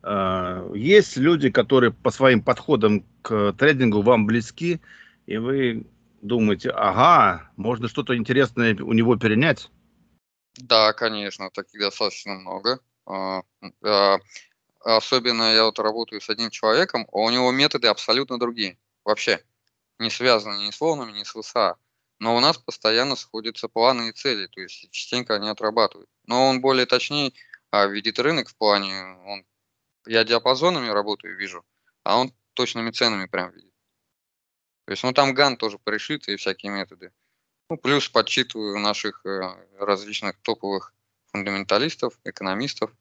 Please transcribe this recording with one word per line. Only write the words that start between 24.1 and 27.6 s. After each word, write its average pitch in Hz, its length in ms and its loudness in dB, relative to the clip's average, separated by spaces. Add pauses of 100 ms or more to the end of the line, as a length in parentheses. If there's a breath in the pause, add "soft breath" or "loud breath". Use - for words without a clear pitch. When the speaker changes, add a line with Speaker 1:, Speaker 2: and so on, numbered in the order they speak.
Speaker 2:
цели, 107 360 -6
то - 140 -18
есть - 300 -18
частенько 123 440 -4
они 104 140 -6
отрабатывают. 107 600 -2 (160)
Но 127 220 2
он 131 140 2
более 131 240 2
точнее, 131 480 -2 (380 loud breath)